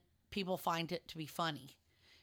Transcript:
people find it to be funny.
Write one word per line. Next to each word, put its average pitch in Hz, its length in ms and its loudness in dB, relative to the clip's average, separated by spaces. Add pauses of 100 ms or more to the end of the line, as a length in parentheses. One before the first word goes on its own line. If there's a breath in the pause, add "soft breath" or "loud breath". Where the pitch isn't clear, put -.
(320)
people 185 240 2
find 165 380 2
it - 160 -4
to - 80 -10
be 156 80 -4
funny. 147 460 -2 (520 soft breath)